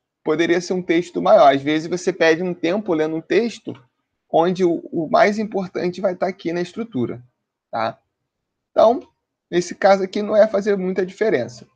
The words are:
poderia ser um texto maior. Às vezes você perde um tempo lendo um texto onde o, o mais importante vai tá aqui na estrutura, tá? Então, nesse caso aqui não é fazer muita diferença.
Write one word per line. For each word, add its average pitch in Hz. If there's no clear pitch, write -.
poderia 165
ser 180
um 185
texto 175
maior. 175
Às 139
vezes 156
você 175
perde 165
um 180
tempo 180
lendo 156
um 160
texto 202
onde 175
o, 170
o 160
mais 185
importante 185
vai 185
tá 180
aqui 180
na 175
estrutura, 123
tá? 113
Então, 226
nesse 175
caso 196
aqui 190
não 208
é 214
fazer 202
muita 185
diferença. 180